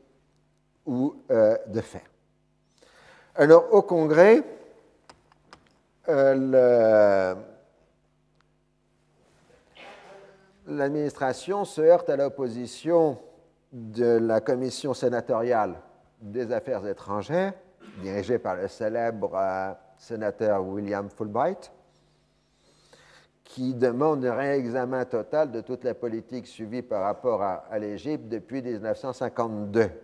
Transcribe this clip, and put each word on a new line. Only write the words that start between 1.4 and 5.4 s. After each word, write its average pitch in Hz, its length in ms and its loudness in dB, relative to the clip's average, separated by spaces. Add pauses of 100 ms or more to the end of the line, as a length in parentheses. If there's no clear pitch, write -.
de 107 120 -6
faire. - 240 -12 (1300)
Alors, 160 380 8
au 208 80 8
Congrès, 175 640 6 (1700)